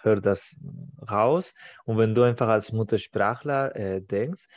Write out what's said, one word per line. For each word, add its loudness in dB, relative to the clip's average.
hört 2
das -2
raus. 0
Und -2
wenn 4
du 6
einfach 2
als 2
Muttersprachler, -2
äh, -4
denkst, -6